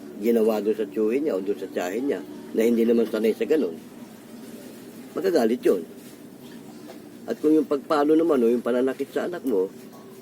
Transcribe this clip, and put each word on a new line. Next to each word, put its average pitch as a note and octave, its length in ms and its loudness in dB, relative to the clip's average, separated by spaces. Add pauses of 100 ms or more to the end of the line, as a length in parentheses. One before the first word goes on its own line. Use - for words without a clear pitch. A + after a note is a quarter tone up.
(220)
ginawa A2 400 4
doon G#2 160 0
sa A2 80 -2
tiyuhin A2 400 0
niya A2+ 120 0
o F#2+ 40 -2
doon G2 160 -2
sa F#2 120 -8
tiyahin G2+ 360 -4
niya G#2 160 -2 (320)
na A2+ 80 2
hindi A#2 240 4
naman A#2 240 4
sanay G#2+ 240 2
sa A2 160 -2
ganun. G2 280 2 (1400)
Magagalit C#3 480 2
yun. G#2+ 160 4 (1400)
At A#2 160 -6
kung D#3 160 6
yung D3 80 4
pagpalo D3 480 2
naman D#3+ 280 4
o A#2 80 6
yung A#2+ 120 2
pananakit B2+ 480 0
sa C#3 160 -4
anak - 160 -6
mo, G2 320 0 (480)